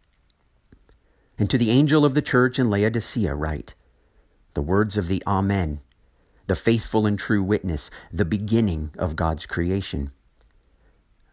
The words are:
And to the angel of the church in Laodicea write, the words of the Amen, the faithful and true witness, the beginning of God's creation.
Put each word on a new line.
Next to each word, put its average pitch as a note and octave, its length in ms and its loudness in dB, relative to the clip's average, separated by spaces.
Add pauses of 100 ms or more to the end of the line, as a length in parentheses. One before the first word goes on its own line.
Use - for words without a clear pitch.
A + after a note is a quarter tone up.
(1400)
And G#2 100 0
to - 80 0
the A2+ 140 2
angel C#3+ 340 4
of C#3 100 2
the D3 80 2
church B2 360 2
in B2+ 100 2
Laodicea G#2 680 0
write, D2+ 400 -6 (800)
the D#2 80 -2
words G2 340 0
of G2 100 -2
the F#2 220 -2
Amen, F#2+ 520 0 (680)
the F#2+ 80 0
faithful A2+ 500 2
and G#2 100 2
true G2+ 280 0
witness, F#2 440 -2 (240)
the F2 120 0
beginning G2 720 0
of D#2 160 -2
God's D#2+ 320 -2
creation. F2 640 -4 (1200)